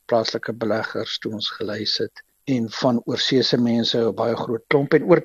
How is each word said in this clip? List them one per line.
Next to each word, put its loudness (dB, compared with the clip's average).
plaaslike 0
beleggers -4
toe -6
ons -6
gelys -4
het -6
en 0
van 0
oorseese 2
mense 2
'n 2
baie -2
groot -4
klomp. 2
En 4
oor 6